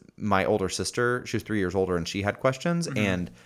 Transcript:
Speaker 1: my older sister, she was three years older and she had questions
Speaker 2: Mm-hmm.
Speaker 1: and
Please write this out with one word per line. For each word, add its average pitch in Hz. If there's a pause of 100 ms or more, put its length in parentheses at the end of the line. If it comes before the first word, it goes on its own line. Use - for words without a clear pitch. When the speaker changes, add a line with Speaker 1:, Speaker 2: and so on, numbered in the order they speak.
(160)
Speaker 1:
my 98
older 95
sister, 123
she -
was 104
three 107
years 92
older 90
and 85
she 101
had 101
questions 165
Speaker 2:
Mm-hmm. 135
Speaker 1:
and 90 (160)